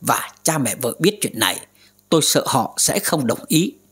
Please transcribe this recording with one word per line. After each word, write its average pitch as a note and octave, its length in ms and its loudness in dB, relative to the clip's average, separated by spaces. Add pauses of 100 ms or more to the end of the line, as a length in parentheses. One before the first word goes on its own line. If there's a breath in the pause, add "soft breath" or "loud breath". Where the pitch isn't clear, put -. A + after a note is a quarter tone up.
và - 300 -2 (120)
cha D#3+ 140 2
mẹ A2+ 240 0
vợ A#2+ 180 -2
biết G3+ 220 2
chuyện - 180 -4
này. F#2 280 -2 (420 soft breath)
Tôi D#3+ 120 4
sợ - 260 2
họ A#2+ 300 0
sẽ - 220 0
không C#3+ 280 -2
đồng - 200 -2
ý. E3+ 260 2 (180)